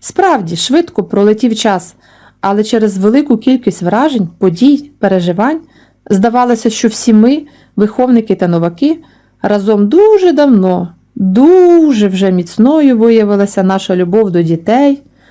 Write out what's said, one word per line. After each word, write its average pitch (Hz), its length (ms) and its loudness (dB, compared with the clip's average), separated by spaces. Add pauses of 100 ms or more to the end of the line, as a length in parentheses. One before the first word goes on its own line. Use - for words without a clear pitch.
справді 240 560 -2
швидко 269 480 -4
пролетів 214 520 0
час, 196 380 -4 (460)
але 202 240 -2
через 214 340 -2
велику 233 380 0
кількість 240 460 -2
вражень, 208 460 -2 (100)
подій, 240 600 0
переживань 190 640 -2 (500)
здавалося, 233 600 0
що 220 180 -4
всі 226 240 -2
ми, 247 300 2 (340)
виховники 220 580 0
та 185 140 -4
новаки, 170 500 -2 (440)
разом 208 460 0
дуже 370 440 4
давно, 185 600 0 (200)
дуже 294 960 2
вже 190 220 -2
міцною 240 680 0
виявилася 208 640 0
наша 190 340 -2
любов 185 340 0
до 175 120 0
дітей, 226 600 0 (280)